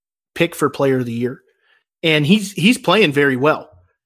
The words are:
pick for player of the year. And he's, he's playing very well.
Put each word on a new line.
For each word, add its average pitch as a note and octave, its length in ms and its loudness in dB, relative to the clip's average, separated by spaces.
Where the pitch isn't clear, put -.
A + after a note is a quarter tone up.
pick E3+ 200 -2
for D3 140 0
player C3+ 300 -2
of B2 80 -4
the A#2 60 -8
year. A#2+ 300 -6
And D3+ 220 2
he's, G3 260 0
he's A3 260 2
playing F3 340 2
very C#3 240 0
well. C#3+ 340 -2